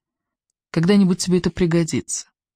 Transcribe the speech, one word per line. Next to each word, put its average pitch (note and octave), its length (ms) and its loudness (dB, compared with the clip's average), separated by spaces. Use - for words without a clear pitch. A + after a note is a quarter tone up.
Когда-нибудь F#3 480 2
тебе F3+ 200 0
это F3 120 -2
пригодится. E3 760 -4